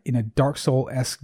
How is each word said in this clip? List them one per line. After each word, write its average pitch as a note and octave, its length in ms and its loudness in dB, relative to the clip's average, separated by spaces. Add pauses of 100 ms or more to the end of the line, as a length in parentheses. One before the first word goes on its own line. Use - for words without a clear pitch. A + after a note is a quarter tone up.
in B2 100 0
a A#2+ 60 2
Dark C3+ 340 0
Soul-esque C3 680 0